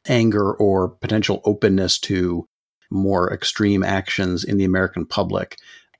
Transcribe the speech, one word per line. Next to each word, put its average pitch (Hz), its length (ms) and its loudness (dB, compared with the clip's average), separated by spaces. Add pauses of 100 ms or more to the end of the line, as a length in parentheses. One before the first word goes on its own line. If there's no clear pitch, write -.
anger 107 440 2
or 95 360 2
potential 104 560 -2
openness 95 540 2
to 90 500 -2 (420)
more 95 420 0
extreme 101 520 0
actions 95 580 -2
in 101 160 -2
the 98 60 2
American 92 420 0
public? 95 500 -4 (440)